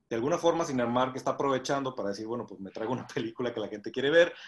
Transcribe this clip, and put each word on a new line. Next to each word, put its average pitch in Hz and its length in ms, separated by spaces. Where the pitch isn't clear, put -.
De 117 80
alguna 147 220
forma, 165 260
Cinemark 127 520
está 131 160
aprovechando 135 640
para 101 160
decir, 107 180
"Bueno, 117 180
pues 98 140
me 95 100
traigo 110 220
una 117 160
<laughs> - 60
película 117 380
que 113 80
la 101 80
gente 104 220
quiere 131 200
ver, 170 220